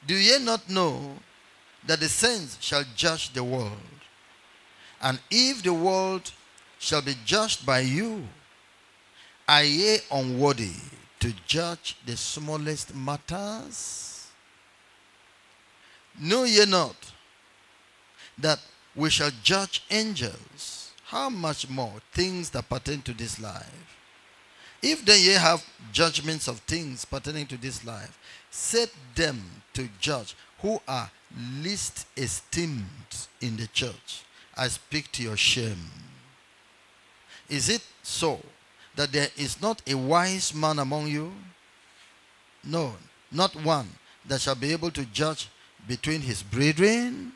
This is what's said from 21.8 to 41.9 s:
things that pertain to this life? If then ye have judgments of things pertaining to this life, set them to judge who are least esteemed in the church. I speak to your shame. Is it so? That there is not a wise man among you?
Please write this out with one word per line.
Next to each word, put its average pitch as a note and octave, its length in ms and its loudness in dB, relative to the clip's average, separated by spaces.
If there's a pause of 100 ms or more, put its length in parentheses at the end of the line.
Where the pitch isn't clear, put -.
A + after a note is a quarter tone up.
things F3+ 380 -2
that A#2+ 180 -4
pertain C#3 340 -4
to B2 120 -8
this A2 240 -8
life? - 580 -14 (840)
If D4 220 0
then G3+ 160 10
ye F#3 120 8
have E3+ 320 6 (280)
judgments D#3 560 2
of A#2 120 -8
things D3+ 440 -6
pertaining D3 440 -8
to C3 80 -10
this A#2+ 280 -8
life, G#2+ 340 -12 (320)
set - 400 0 (240)
them A#2 480 -2 (120)
to B2+ 140 -4 (120)
judge C#3 340 -4 (260)
who G#3+ 280 -2
are A#2+ 220 -4 (260)
least C#3 680 -6 (100)
esteemed C3+ 1120 -4 (120)
in A#2 160 -4
the A2 120 -6
church. - 560 -6 (320)
I B2+ 120 0
speak - 440 -6
to B2+ 100 -4
your G#2+ 140 -4
shame. G2+ 540 2 (1600)
Is C#3 200 0
it A3+ 140 2 (200)
so? C#3 420 -2 (560)
That C#3+ 120 -2
there C#3+ 160 2 (100)
is C#3+ 240 -4
not G#3+ 240 0
a C3+ 80 0
wise F3 580 2
man D3+ 260 2
among D3 280 -2
you? D3+ 260 -4 (1300)